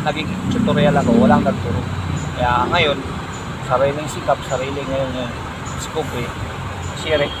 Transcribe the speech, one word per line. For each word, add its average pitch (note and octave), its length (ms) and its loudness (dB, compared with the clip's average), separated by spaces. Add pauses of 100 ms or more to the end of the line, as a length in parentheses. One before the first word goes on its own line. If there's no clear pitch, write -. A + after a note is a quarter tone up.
naging D3+ 240 -2 (240)
tutorial D3 480 4
ako, - 240 6
walang D3 240 6
nagturo. - 320 0 (560)
Kaya B2 400 2
ngayon, D3 240 4 (720)
sariling C#3 400 2
sikap, - 400 0
sarili C#3 320 -2
ngayon C3+ 320 -2
yung B2 160 -4 (520)
scoop D3+ 320 -4
eh. A#2+ 160 -4 (720)
Share, D3+ 240 2 (140)